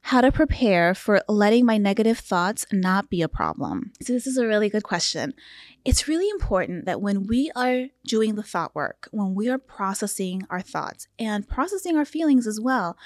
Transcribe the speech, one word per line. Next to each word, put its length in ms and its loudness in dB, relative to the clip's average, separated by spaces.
how 180 2
to 100 6
prepare 640 4
for 340 2
letting 380 6
my 120 4
negative 420 2
thoughts 500 -2
not 400 2
be 120 0
a 60 0
problem? 640 -6
So 120 -4
this 160 -2
is 80 -4
a 100 2
really 220 2
good 160 -2
question. 500 -4
It's 220 2
really 240 0
important 540 -4
that 160 -4
when 260 -2
we 300 0
are 300 0
doing 300 0
the 80 -8
thought 320 -6
work, 340 -8
when 240 -2
we 140 -2
are 100 -2
processing 920 -6
our 100 -4
thoughts 480 -10
and 300 -4
processing 480 -2
our 80 2
feelings 420 2
as 140 -6
well, 460 -2